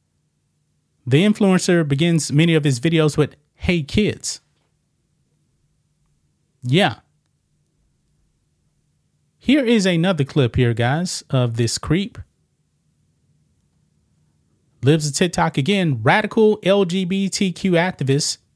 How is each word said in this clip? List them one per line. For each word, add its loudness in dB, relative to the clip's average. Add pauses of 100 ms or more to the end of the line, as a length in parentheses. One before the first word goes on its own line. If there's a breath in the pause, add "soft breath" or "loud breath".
(1080)
the 2
influencer 2
begins 0
many 2
of 2
his 0
videos 0
with, -2 (200)
"Hey -2
kids." -4 (2250)
Yeah. 0 (2500)
Here 2
is 2
another 0
clip 0
here, 2
guys, -4
of 0
this -2
creep. -4 (2750)
Lives 2
of -8
TikTok -2
again. -2
Radical 2
L 2
G -4
B -4
T -2
Q -2
activist -2 (180)